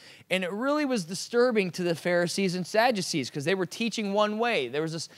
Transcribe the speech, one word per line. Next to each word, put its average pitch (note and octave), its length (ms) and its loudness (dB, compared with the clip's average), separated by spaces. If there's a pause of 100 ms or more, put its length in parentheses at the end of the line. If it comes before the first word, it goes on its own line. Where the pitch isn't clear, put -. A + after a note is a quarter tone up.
(280)
And F#3 140 2
it F3 80 -2
really C4+ 340 0
was B3 200 0
disturbing G#3+ 640 2
to F3+ 140 -4
the E3+ 100 2
Pharisees F3 600 0
and F3+ 100 -4
Sadducees G3+ 640 0
'cause C#3+ 140 -6
they F#3 100 2
were F#3+ 100 0
teaching G#3+ 480 -4
one G#3 280 2
way. G#3+ 260 0
There C#3 160 -2
was D#3+ 80 -2
this, D#3+ 280 -8